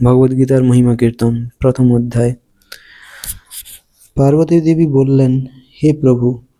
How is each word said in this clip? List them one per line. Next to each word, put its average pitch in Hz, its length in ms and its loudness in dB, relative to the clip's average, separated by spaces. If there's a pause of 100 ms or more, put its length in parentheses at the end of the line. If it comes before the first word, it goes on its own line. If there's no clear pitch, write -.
ভগবদ্গীতার 131 600 2
মহিমা 123 320 2
কীর্তন, 117 500 -2 (120)
প্রথম 127 340 0
অধ্যায়। 120 420 -2 (1800)
পার্বতী 156 460 2
দেবী 160 260 0
বললেন, 135 600 0 (360)
"হে 156 100 2
প্রভু, 123 500 -2 (180)